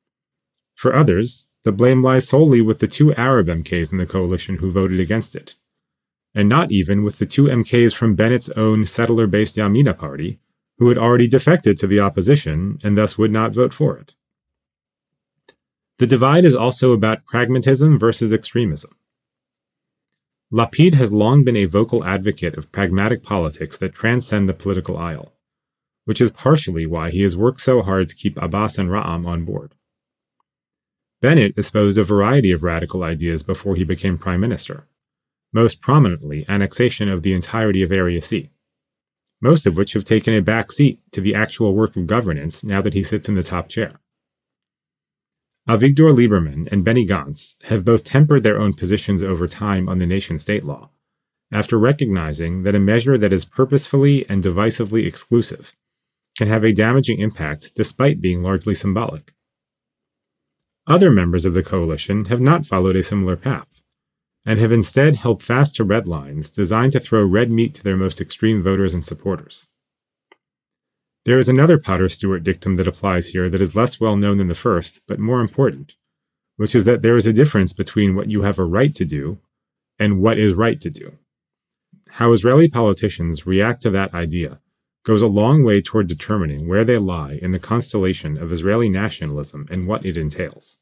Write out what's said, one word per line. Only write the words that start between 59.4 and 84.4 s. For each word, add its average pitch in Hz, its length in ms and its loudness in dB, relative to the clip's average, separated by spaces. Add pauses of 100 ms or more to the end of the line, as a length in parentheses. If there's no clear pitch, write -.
Other 175 240 6
members 90 340 2
of 87 100 0
the 90 80 2
coalition 92 640 -4
have 120 140 -2
not 151 260 2
followed 92 300 0
a 92 60 2
similar 92 340 -2
path, - 460 -8 (640)
and 110 120 0
have 113 140 2
instead 135 440 2
held 113 260 -2
fast 139 340 0
to 113 80 -2
red 98 240 0
lines 73 420 -10
designed 110 420 0
to 123 60 0
throw 110 240 0
red 107 280 2
meat 113 240 0
to - 100 -20
their 98 120 -2
most 95 260 -4
extreme 110 400 -2
voters 95 320 0
and 82 100 -6
supporters. 78 640 -12 (1600)
There 127 120 4
is 127 120 4
another 151 260 6
Potter 92 320 0
Stewart 95 340 -4
dictum 92 340 -2
that 87 120 0
applies 90 400 -4
here 90 220 -4
that 92 100 -2
is 92 160 -2
less 120 240 -2
well 110 160 0
known 101 220 0
than 92 100 0
the 85 60 -4
first, 90 520 -4
but 104 120 -8
more 120 240 -2
important, 113 540 -4 (600)
which 104 180 -4
is 104 120 4
that 117 160 2
there 117 160 4
is 104 80 0
a 113 80 2
difference 107 400 2
between 98 420 -2
what 104 140 -6
you 104 100 -2
have 98 180 -2
a 92 60 0
right 120 300 -2
to 90 100 -4
do 76 340 -6 (600)
and 101 240 0
what 110 160 2
is 104 160 2
right 113 260 0
to 87 80 -10
do. - 240 -14 (960)
How 117 240 2
Israeli 127 360 6
politicians 95 800 -2
react 98 360 0
to 110 80 0
that 95 240 -2
idea 82 460 -6 (440)